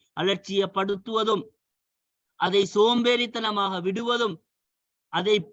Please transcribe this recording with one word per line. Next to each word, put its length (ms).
அலட்சியப்படுத்துவதும் 1200
அதை 220
சோம்பேறித்தனமாக 1120
விடுவதும் 500
அதை 220